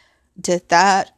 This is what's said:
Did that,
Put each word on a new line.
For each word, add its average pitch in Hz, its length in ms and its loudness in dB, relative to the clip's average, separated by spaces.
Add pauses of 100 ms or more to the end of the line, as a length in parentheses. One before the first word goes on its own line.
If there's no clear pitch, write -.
(400)
Did 175 300 -6
that, 190 480 2